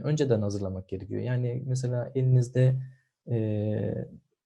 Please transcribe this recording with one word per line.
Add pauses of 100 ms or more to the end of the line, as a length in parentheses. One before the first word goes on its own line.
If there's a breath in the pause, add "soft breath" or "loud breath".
önceden
hazırlamak
gerekiyor.
Yani
mesela
elinizde, (460 loud breath)
e, (380)